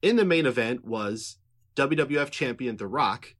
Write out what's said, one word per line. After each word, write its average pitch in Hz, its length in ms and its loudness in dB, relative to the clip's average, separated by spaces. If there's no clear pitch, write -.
In 226 160 4
the 214 80 6
main 165 200 4
event 120 380 0
was 110 540 -6
W 143 200 2
W 147 240 0
F 143 100 -2
champion 120 460 -4
The 104 120 -8
Rock 110 520 -2